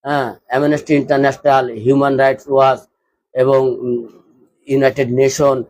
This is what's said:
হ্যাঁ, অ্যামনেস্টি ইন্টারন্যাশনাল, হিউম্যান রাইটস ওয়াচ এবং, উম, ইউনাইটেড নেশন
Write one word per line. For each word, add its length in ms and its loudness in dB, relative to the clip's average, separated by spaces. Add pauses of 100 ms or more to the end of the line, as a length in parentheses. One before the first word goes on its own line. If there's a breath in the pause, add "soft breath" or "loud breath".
হ্যাঁ, 300 -4 (120)
অ্যামনেস্টি 480 -2
ইন্টারন্যাশনাল, 760 0
হিউম্যান 460 0
রাইটস 300 0
ওয়াচ 320 2 (540)
এবং, 280 2 (180)
উম, 280 -6 (600)
ইউনাইটেড 440 0
নেশন 460 0 (120)